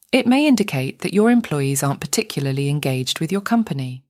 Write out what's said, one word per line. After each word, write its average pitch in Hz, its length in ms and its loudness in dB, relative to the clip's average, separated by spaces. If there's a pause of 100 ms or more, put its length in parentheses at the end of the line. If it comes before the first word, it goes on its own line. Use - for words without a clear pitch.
(100)
it 262 160 2
may 269 180 4
indicate 202 580 0
that 175 120 -6
your 214 160 4
employees 143 540 0
aren't 139 160 -2
particularly 139 680 -2
engaged 135 520 -2
with 160 100 -2
your 196 120 -2
company. 135 680 -2